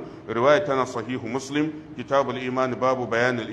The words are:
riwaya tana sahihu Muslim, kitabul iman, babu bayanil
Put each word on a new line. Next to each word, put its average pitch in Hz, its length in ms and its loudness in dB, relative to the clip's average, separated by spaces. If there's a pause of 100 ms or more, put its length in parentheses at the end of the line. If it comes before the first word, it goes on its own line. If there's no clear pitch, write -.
(280)
riwaya 123 380 4
tana 135 200 0
sahihu 120 460 -6
Muslim, 143 400 -2 (240)
kitabul 135 480 0
iman, 127 320 0
babu 123 320 0
bayanil 117 460 2